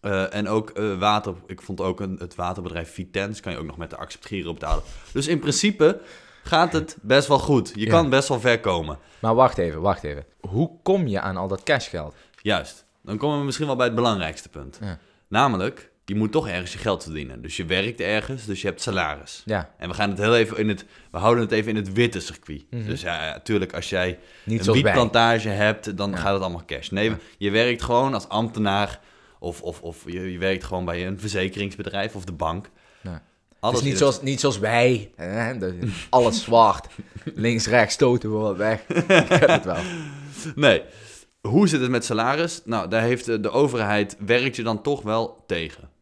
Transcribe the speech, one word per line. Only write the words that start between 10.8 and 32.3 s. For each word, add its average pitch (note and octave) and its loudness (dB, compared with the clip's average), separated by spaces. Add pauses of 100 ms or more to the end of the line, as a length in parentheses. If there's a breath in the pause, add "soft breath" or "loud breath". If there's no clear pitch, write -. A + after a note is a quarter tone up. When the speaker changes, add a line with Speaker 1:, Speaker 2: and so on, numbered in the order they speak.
Speaker 2:
kom F#3 2
je G2 -2
aan F#2+ -6
al F#2 -4
dat F#2+ -6
cashgeld? E2+ -2 (260 soft breath)
Speaker 1:
Juist. F#2 -4 (180)
Dan G#2 -6
komen D3 0
we C#3+ -2
misschien C#3+ -4
wel C3+ 0
bij B2 2
het A#2 0
belangrijkste G2+ 0
punt. C#2+ -16
Speaker 2:
Ja. F#2+ -8 (300 soft breath)
Speaker 1:
Namelijk, A2 -2 (140)
je G2 -6
moet G#2+ 0
toch D3+ 0
ergens F2+ -6
je - -12
geld - 0
verdienen. C#2 -10
Dus - -12
je F2+ -4
werkt G2 -2
ergens, G#2+ -2
dus G2 -6
je G2+ -2
hebt F#2 -6
salaris. D#2+ -4
Speaker 2:
Ja. G2 -4
Speaker 1:
En F2 -10
we F2 -8
gaan G2+ 0
het F#2+ -4
heel A2 4
even A2+ 2
in G#2+ 0
het, G2+ -4 (260 soft breath)
we F2 -8
houden A2+ 4
het G#2+ 0
even A2 0
in G#2+ -2
het G2 -4
witte A#2 2
circuit. D#2 -14
Speaker 2:
Mhm. A#2 -8
Speaker 1:
Dus A#2+ -6
ja, E2+ -4
ja, D#2 -8
tuurlijk, F#2+ 0
als E2+ -8
jij F#2 -2 (260 loud breath)
Speaker 2:
Niet A2+ -2
Speaker 1:
een G2 -2
Speaker 2:
zoals A2+ 6
wij. G#2 4
Speaker 1:
wietplantage A#2 4
hebt, G#2 0
dan G2+ -2
Speaker 2:
Ja. F#2 -4
Speaker 1:
gaat G2 0
het G2 0
allemaal F2 -6
cash. C2+ -10
Nee, G2+ 0
Speaker 2:
Ja. A2 -4 (200 loud breath)
Speaker 1:
je G2+ -2
werkt A#2+ 2
gewoon B2 2
als G2+ -6
ambtenaar G#2 0 (400 soft breath)
of, F2 -8
of, E2+ -8
of E2+ -12
je, F#2 -6
je F2 -8
werkt F#2+ 0
gewoon F2+ -4
bij F2 -4
een F#2+ -6
verzekeringsbedrijf G2 -4
of F2+ -10
de F#2 -10